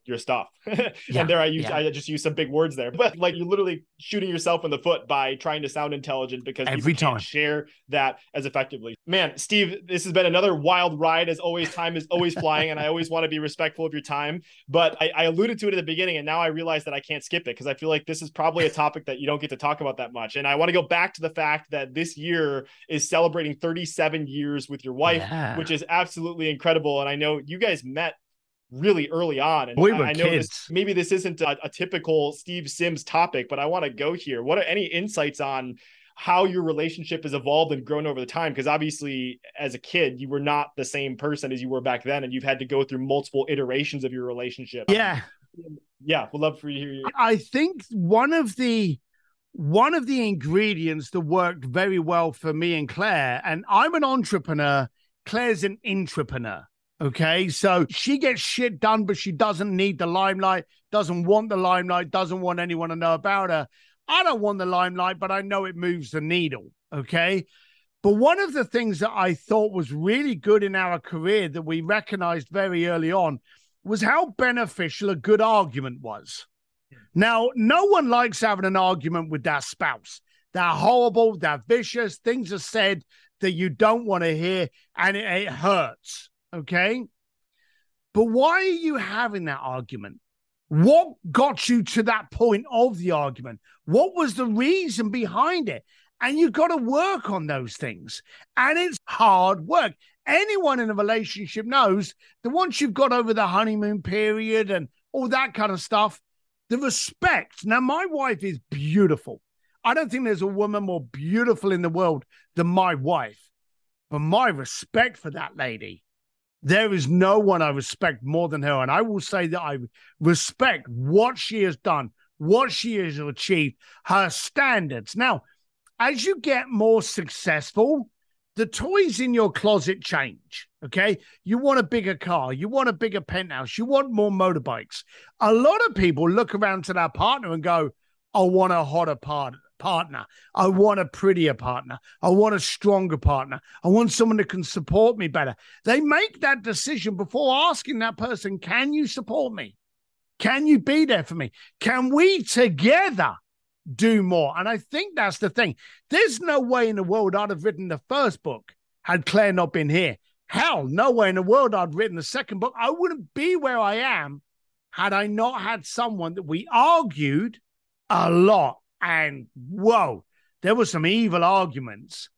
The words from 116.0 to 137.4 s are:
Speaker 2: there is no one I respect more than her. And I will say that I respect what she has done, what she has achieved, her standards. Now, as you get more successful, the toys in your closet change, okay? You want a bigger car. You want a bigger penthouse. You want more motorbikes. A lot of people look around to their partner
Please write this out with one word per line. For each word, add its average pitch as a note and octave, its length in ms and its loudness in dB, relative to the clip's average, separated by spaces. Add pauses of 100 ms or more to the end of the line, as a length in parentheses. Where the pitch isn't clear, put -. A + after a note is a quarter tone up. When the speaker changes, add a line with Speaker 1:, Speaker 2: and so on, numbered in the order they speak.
Speaker 2:
there G3+ 280 2
is E3 160 0
no F#3 300 6
one G3 240 4
I D#3 80 2
respect C#3 540 -4
more D#3+ 260 -2
than C#3+ 140 -4
her. C#3+ 180 2
And B2+ 80 0
I E3 120 2
will A3 180 -2
say F3+ 280 -4
that F3 140 -4
I D3 160 -6 (420)
respect E3+ 680 2
what C#3+ 500 2
she G#3+ 260 -4
has F3 140 0
done, C#3+ 320 -2 (300)
what G#3 320 2
she A3 240 -4
has E3 240 -4
achieved, D3 560 -2 (300)
her F#3 260 2
standards. F3+ 840 -2
Now, A3+ 280 0 (560)
as B3+ 260 0
you F#4 140 0
get B3+ 280 0
more A3+ 360 4
successful, G3+ 1080 -2 (460)
the A3 100 0
toys D#4 540 0
in B3+ 140 0
your A3+ 180 4
closet F#3+ 500 0
change, - 640 -6 (160)
okay? F#3 340 0 (260)
You G#3+ 140 0
want C4+ 220 2
a A#3+ 40 2
bigger F#3+ 320 -2
car. D3 380 -2
You D#3 160 -6
want C4 200 0
a A3 40 0
bigger G3 280 -4
penthouse. D3+ 560 -8
You A3 80 -4
want C4+ 260 2
more G#3 200 2
motorbikes. D#3 720 -2 (360)
A A3 140 4
lot D#4+ 320 6
of G4+ 100 -2
people E3+ 340 2
look A3+ 260 2
around G3 300 -2
to F#3 80 -6
their E3+ 160 0
partner A3 420 0